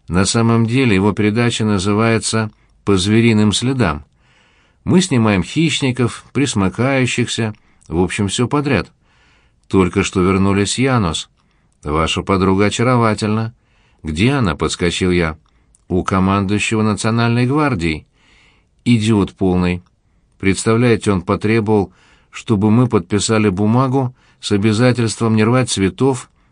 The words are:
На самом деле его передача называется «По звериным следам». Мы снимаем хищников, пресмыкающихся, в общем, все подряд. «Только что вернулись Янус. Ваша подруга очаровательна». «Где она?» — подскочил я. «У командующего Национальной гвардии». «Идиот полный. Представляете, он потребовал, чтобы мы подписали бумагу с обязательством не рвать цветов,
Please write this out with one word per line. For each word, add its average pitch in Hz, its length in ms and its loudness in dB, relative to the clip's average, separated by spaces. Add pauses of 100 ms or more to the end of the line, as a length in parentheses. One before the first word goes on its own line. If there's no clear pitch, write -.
На 90 160 0
самом 117 420 2
деле 120 280 2
его 95 180 2
передача 113 520 0
называется 107 840 0 (340)
«По 101 120 2
звериным 107 560 2
следам». 113 520 -2 (800)
Мы 180 180 2
снимаем 110 400 2
хищников, 127 920 -2
пресмыкающихся, 120 1200 -2 (320)
в 80 140 -4
общем, 92 280 -2
все 120 200 -2
подряд. 139 420 -2 (800)
«Только 95 340 2
что 95 200 -2
вернулись 98 580 0
Янус. 117 500 -2 (540)
Ваша 80 380 -2
подруга 95 440 0
очаровательна». 113 880 -2 (480)
«Где 80 300 0
она?» — 110 240 0
подскочил 87 560 -2
я. 82 260 -2 (480)
«У 90 160 -2
командующего 98 800 0
Национальной 117 640 0
гвардии». 123 600 -2 (800)
«Идиот 107 500 2
полный. 90 480 0 (560)
Представляете, 113 720 0
он 92 100 0
потребовал, 107 680 0 (380)
чтобы 107 400 0
мы 123 180 4
подписали 107 600 0
бумагу 123 680 0 (240)
с - 120 -10
обязательством 113 840 0
не 110 80 2
рвать 123 260 2
цветов, 123 600 -2 (220)